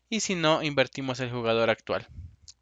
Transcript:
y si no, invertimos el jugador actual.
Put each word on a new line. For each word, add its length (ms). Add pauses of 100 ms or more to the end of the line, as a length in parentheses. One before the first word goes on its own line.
y 120
si 140
no, 280
invertimos 580
el 100
jugador 400
actual. 380 (540)